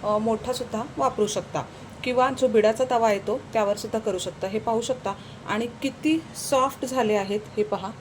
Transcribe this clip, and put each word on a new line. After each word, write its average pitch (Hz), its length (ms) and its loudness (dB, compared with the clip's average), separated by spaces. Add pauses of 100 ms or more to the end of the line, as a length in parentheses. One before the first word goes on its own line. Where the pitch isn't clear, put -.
अ, 208 140 2
मोठासुद्धा 226 640 -2 (140)
वापरू 262 300 2
शकता 175 340 -4 (420)
किंवा 254 260 4 (100)
जो 262 80 4
बिडाचा 220 440 6
तवा 226 160 4
आहे 202 120 4
तो 208 200 -2 (140)
त्यावरसुद्धा 214 460 0
करू 202 180 0
शकता. 180 300 -6
हे 208 120 -2
पाहू 226 220 0
शकता 233 320 -2 (340)
आणि 220 200 -2 (140)
किती 311 420 0 (260)
सॉफ्ट 269 360 2
झाले 247 280 2
आहेत 202 260 0 (180)
हे 214 60 2
पहा. 196 380 -4